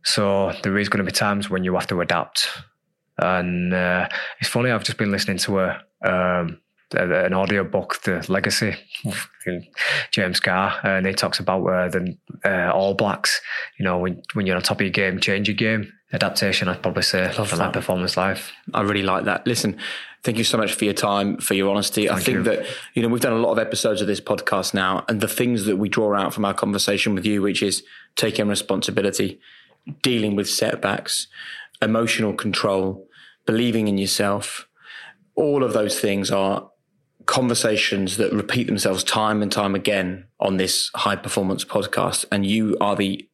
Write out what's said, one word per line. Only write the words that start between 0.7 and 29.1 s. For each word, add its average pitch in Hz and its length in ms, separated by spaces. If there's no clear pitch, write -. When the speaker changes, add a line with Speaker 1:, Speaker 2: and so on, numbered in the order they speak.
Speaker 1:
is 101 120
gonna 101 160
be 87 80
times 101 360
when 92 160
you 90 100
have 87 120
to 90 140
adapt. 87 480
And, 90 540
uh, 90 360
it's - 100
funny, 123 200
I've 110 140
just - 140
been 104 140
listening 95 260
to 98 220
a, 90 100
um, 90 580
a, 90 300
an 92 80
audio 98 320
book, - 380
The 87 260
Legacy, 98 460
James 92 300
Carr, 95 440
and 95 220
he 95 80
talks 92 240
about, 92 260
uh, 90 240
the, 90 280
uh, 90 280
All 98 220
Blacks. 98 460
You 101 60
know, 90 140
when, 90 240
when 104 120
you're 92 100
on 90 60
top - 160
of - 40
your 98 80
game, 95 300
change 101 280
your 104 80
game. 110 360
Adaptation, 95 560
I'd 90 140
probably 90 220
say, 92 340
Speaker 2:
Love 104 100
Speaker 1:
for 90 80
Speaker 2:
that. 90 80
Speaker 1:
high - 60
performance 92 480
life. 92 340
Speaker 2:
I 107 80
really 101 200
like 95 220
that. 92 220
Listen, 113 320
thank 117 120
you 113 80
so 120 140
much 104 160
for - 100
your 104 80
time, 101 460
for - 160
your 98 160
honesty. 101 400
I - 60
Speaker 1:
Thank 95 100
Speaker 2:
think 127 100
Speaker 1:
you. 95 60
Speaker 2:
that, 107 240
you - 80
know, 117 80
we've 117 140
done 123 100
a 113 60
lot 113 140
of 110 60
episodes 107 440
of 98 40
this 101 140
podcast - 540
now, 95 340
and 107 140
the 107 60
things 120 360
that 101 140
we 101 100
draw 104 260
out 98 200
from 107 100
our 98 80
conversation 101 640
with 92 100
you, 104 160
which 98 220
is 98 200
taking 107 320
responsibility, 98 920